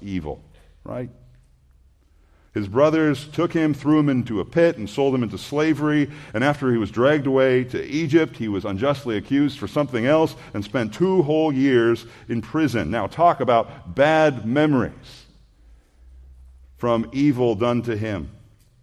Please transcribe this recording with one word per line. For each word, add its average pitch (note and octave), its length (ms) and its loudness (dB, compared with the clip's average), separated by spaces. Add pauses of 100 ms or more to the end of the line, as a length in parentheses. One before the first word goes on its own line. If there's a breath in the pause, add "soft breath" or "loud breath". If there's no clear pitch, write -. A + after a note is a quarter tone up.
evil, E2 420 -8 (420 soft breath)
right? B2 260 -10 (1400)
His G#2+ 140 -4
brothers D3 600 2
took E3+ 240 -2
him, D#3 220 0
threw D3+ 260 2
him D3 80 2
into A#2+ 320 -2
a E2 40 -2
pit, E3+ 320 2
and G#2 140 -8
sold C#3 240 0
him B2+ 80 0
into F#2 160 -6
slavery. D3+ 720 0 (240 loud breath)
And D3+ 80 -2
after C#3 300 0
he A#2 60 2
was G#2 120 -2
dragged C#3 380 2
away C3 360 2
to F#2 220 -8
Egypt, D3+ 500 0
he A2+ 120 -6
was G2 160 -4
unjustly A2 520 -2
accused C#3 400 0
for G2+ 120 -8
something B2+ 360 -2
else D#3 300 2 (180 loud breath)
and G#2 120 -6
spent A2+ 280 -4
two F#3 300 2
whole D#3 300 0
years B2 540 2 (220 loud breath)
in A#2 140 -4
prison. A2 480 -2
Now, G#2 160 -2
talk E3 320 2
about A2+ 560 0
bad C#3+ 520 2
memories C3 800 -2 (1500)
from A#2 360 -2
evil B2+ 420 2
done A#2+ 280 0
to A#2 140 -4
him. G2+ 360 -6 (500)